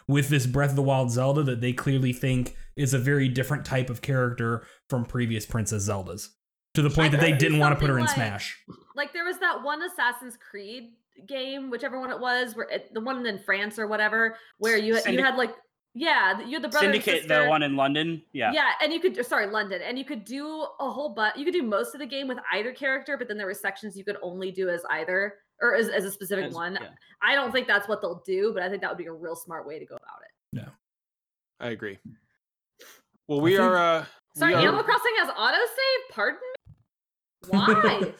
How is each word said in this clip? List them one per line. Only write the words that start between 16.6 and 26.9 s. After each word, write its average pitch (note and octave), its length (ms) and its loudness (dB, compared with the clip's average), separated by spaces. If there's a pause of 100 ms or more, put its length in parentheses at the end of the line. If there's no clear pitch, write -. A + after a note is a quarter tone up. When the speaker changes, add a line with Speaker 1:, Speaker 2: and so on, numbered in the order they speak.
Speaker 2:
the D4+ 60 -4
brother A3 180 4
and G#3+ 80 4
Speaker 3:
Syndicate, F3 260 2
Speaker 2:
sister. D#3 220 4
Speaker 3:
the D3 60 4
one D#3 140 4
in C#3 140 0
London. D3+ 460 0 (100)
Yeah. A#2 180 0
Speaker 2:
Yeah, C#4 200 2 (100)
and D4+ 100 2
you E4+ 80 -2
could, E4 260 0
sorry, A#3 220 0
London, G3+ 360 -2
and A#3+ 140 -6
you C4+ 60 -6
could C4 220 -10
do D4 400 -8 (160)
a C4+ 100 -4
whole B3+ 220 -6
bu-, G#3+ 160 0 (100)
you C#4+ 60 -6
could F4 80 0
do F4+ 100 0
most G#3 320 -2
of C4+ 40 -12
the C#4+ 80 -8
game C4+ 200 -6
with B3 120 -6 (120)
either G#3 220 -2
character, C4+ 440 -4
but A#3 120 -6
then G#3+ 80 -8
there G#3 100 -6
were F#3+ 60 -4
sections G3+ 420 -8
you G3 80 -16
could G3+ 200 -6
only F#3 280 -6
do F#3 180 -2
as E3+ 200 -2
either, F#3 460 -2 (260)
or A#3 140 4
as, A3 140 4
as G3+ 140 0
a F#3+ 80 -8
specific F#3+ 340 -4
Speaker 3:
As, C3 100 -8
Speaker 2:
one. F3 260 -6
Speaker 3:
yeah. G#2+ 60 -14 (340)